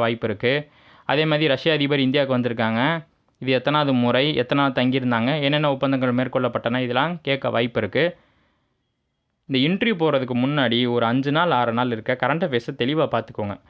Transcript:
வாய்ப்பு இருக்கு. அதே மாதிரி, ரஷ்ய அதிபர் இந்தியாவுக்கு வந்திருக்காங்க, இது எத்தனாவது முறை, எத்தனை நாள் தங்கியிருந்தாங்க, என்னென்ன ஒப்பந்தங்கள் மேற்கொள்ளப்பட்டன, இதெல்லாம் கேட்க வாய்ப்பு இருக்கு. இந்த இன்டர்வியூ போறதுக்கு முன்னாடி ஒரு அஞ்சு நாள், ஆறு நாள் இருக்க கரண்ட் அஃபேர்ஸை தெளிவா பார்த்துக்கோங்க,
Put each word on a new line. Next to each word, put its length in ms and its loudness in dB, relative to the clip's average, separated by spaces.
வாய்ப்பு 260 -2
இருக்கு. 220 -2
அதே 200 2
மாதிரி, 220 2
ரஷ்ய 240 2
அதிபர் 280 0
இந்தியாவுக்கு 320 0
வந்திருக்காங்க, 440 0
இது 160 -2
எத்தனாவது 440 0
முறை, 240 2
எத்தனை 220 0
நாள் 140 0
தங்கியிருந்தாங்க, 540 0
என்னென்ன 300 0
ஒப்பந்தங்கள் 440 0
மேற்கொள்ளப்பட்டன, 640 -2
இதெல்லாம் 300 0
கேட்க 280 -2
வாய்ப்பு 260 0
இருக்கு. 220 0
இந்த 80 0
இன்டர்வியூ 360 0
போறதுக்கு 400 0
முன்னாடி 360 2
ஒரு 160 2
அஞ்சு 280 0
நாள், 240 2
ஆறு 180 0
நாள் 160 0
இருக்க 260 -4
கரண்ட் 260 0
அஃபேர்ஸை 340 -2
தெளிவா 340 0
பார்த்துக்கோங்க, 400 -6